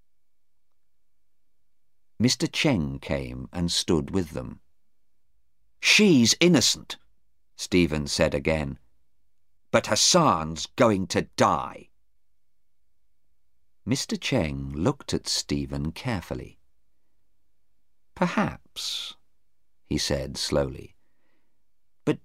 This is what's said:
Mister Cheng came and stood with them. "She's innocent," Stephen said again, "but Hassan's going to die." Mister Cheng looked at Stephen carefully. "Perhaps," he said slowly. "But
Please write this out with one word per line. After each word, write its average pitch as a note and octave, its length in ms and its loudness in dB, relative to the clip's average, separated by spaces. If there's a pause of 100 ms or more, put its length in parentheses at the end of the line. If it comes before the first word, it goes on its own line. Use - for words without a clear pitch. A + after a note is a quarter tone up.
(2250)
Mister B2+ 300 2
Cheng D#2+ 500 0
came C2 540 -6
and F2 180 -2
stood D#2 400 0
with E2+ 200 -2
them. C2 300 -12 (1200)
"She's D#3+ 600 6
innocent," - 580 2 (580)
Stephen D#2 500 2
said D2+ 280 0
again, D2 440 -2 (920)
"but A#2 160 2
Hassan's F#2 800 2 (160)
going G2 260 4
to F#2 280 -2
die." E2+ 540 0 (1900)
Mister C#3 320 -2
Cheng C#2+ 560 -2 (140)
looked - 280 -2
at - 140 -6
Stephen C#2+ 640 -4
carefully. C#2+ 640 -8 (1600)
"Perhaps," - 1000 -6 (760)
he D2 80 0
said C#2 380 -4
slowly. C2+ 600 -4 (1120)
"But E3 180 0